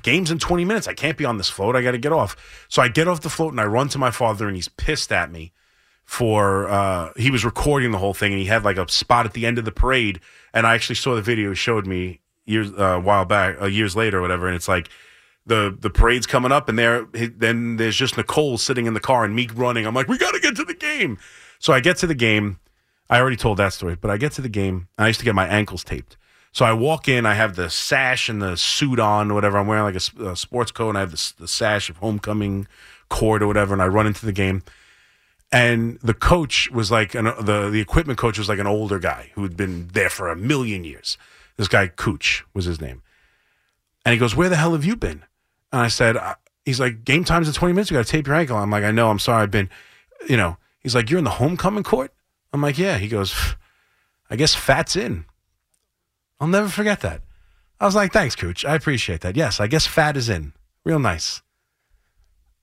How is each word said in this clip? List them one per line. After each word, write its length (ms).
game's 280
in 80
twenty 260
minutes. 240
I 60
can't 240
be 80
on 100
this 140
float. 260
I 60
gotta 160
get 140
off." 240
So 140
I 60
get 200
off 120
the 100
float, 220
and 80
I 40
run 260
to 80
my 120
father, 360
and 100
he's 120
pissed 440
at 180
me 220
for, 640
uh, 480
he 140
was 140
recording 480
the 60
whole 160
thing, 180
and 80
he 60
had, 180
like, 140
a 120
spot 360
at 80
the 120
end 120
of 60
the 80
parade, 480
and 140
I 80
actually 220
saw 180
the 80
video 280
he 60
showed 300
me 340
years, 260
uh, 100
a 40
while 240
back, 360
uh, 60
years 300
later 220
or 40
whatever, 240
and 100
it's 120
like, 200
the, 320
the 120
parade's 360
coming 260
up, 180
and 80
there, 360
he, 120
then 500
there's 200
just 200
Nicole 400
sitting 300
in 80
the 60
car 240
and 120
me 180
running. 320
I'm 80
like, 140
"We 80
gotta 240
get 160
to 80
the 80
game." 460
So 160
I 60
get 180
to 80
the 80
game. 460
I 100
already 160
told 220
that 160
story, 200
but 160
I 60
get 160
to 80
the 80
game, 480
and 80
I 40
used 120
to 60
get 80
my 120
ankles 380
taped. 320
So 120
I 80
walk 360
in, 180
I 80
have 220
the 120
sash 640
and 100
the 160
suit 420
on, 360
whatever. 240
I'm 80
wearing, 180
like, 100
a 20
s-, 220
a 160
sports 360
coat, 200
and 80
I 40
have 80
the 60
s-, 160
the 160
sash 420
of 80
homecoming 680
court 320
or 40
whatever, 280
and 80
I 60
run 180
into 180
the 80
game. 300
And 480
the 140
coach 560
was, 200
like, 240
an, 100
the, 460
the 120
equipment 360
coach 200
was, 100
like, 120
an 60
older 320
guy 360
who 80
had 160
been 300
there 200
for 220
a 60
million 480
years. 340
This 100
guy, 200
Cooch, 560
was 100
his 160
name. 220
And 80
he 40
goes, 160
"Where 140
the 80
hell 160
have 140
you 100
been?" 260
And 100
I 60
said, 280
"I" 200
he's 140
like, 260
"Game 200
time's 240
in 60
twenty 200
minutes. 160
You 60
gotta 120
tape 200
your 80
ankle." 200
I'm 140
like, 140
"I 80
know. 180
I'm 80
sorry. 260
I've 60
been," 200
you 80
know. 200
He's 140
like, 160
"You're 80
in 60
the 60
homecoming 540
court?" 280
I'm 100
like, 160
"Yeah." 200
He 100
goes, 260
"I 60
guess 180
fat's 420
in." 280
I'll 80
never 200
forget 340
that. 200
I 60
was 80
like, 180
"Thanks, 240
Cooch. 280
I 100
appreciate 480
that. 140
Yes, 240
I 80
guess 180
fat 300
is 120
in." 240
Real 140
nice. 420